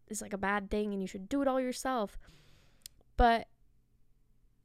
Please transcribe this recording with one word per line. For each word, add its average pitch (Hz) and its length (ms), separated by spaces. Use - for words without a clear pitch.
is, 214 140
like, 208 120
a 196 40
bad 196 320
thing 214 220
and 196 100
you 185 60
should 190 220
do 277 120
it 277 60
all 262 140
yourself, 254 560
but 233 320